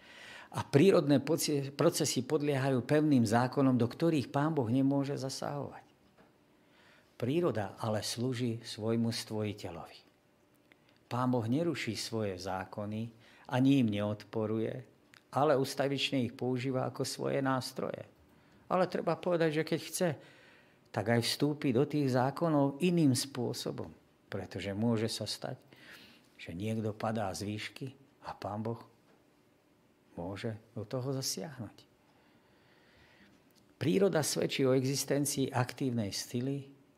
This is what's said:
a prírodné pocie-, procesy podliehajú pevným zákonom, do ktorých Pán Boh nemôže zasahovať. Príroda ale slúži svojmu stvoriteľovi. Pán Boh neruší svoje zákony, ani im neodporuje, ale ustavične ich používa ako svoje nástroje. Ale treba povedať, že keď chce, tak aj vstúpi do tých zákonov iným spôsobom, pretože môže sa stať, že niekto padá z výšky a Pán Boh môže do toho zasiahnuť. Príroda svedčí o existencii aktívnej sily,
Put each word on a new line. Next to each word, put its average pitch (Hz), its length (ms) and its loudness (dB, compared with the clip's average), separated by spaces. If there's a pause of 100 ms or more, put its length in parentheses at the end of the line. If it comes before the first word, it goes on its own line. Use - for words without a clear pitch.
(540)
a 123 80 -4
prírodné 147 560 6
pocie-, 139 560 0
procesy 156 480 2
podliehajú 139 640 0
pevným 151 400 6
zákonom, 127 480 4
do 120 160 2
ktorých 160 400 0
Pán 151 240 0
Boh 123 160 0
nemôže 135 480 2
zasahovať. 131 640 -6 (1400)
Príroda 120 600 0
ale 107 280 -2
slúži 117 560 -4
svojmu 113 480 -2
stvoriteľovi. 104 880 -6 (1120)
Pán 127 240 2
Boh 120 120 2
neruší 135 520 0
svoje 104 400 -4
zákony, 104 720 -6 (400)
ani 135 320 6
im 113 60 4 (100)
neodporuje, 110 760 -2 (600)
ale 139 240 4
ustavične 135 640 0
ich 113 160 -2
používa 127 480 -2
ako 123 160 -4
svoje 135 400 -2
nástroje. - 640 -2 (640)
Ale 180 160 4
treba 175 320 -2
povedať, 160 400 0
že 160 80 0
keď 160 160 -2
chce, - 260 -2 (840)
tak 117 240 2
aj - 80 2
vstúpi 147 480 0
do 127 80 6
tých 147 320 0
zákonov 139 640 2
iným 175 320 4
spôsobom, 120 800 -2 (400)
pretože 95 400 -6
môže 110 400 0
sa - 160 -6
stať, - 320 -8 (800)
že - 160 -12
niekto 107 400 -2
padá 110 400 -2
z - 80 -8
výšky 107 480 -8 (340)
a - 140 -10
Pán 104 240 -6
Boh 117 160 -4 (1400)
môže 98 400 -6 (240)
do 101 80 -8
toho 131 240 -4
zasiahnuť. 135 680 -8 (2000)
Príroda 175 480 2
svedčí - 400 0
o 131 80 6
existencii 135 800 0
aktívnej 120 640 -2
sily, 135 560 -6 (280)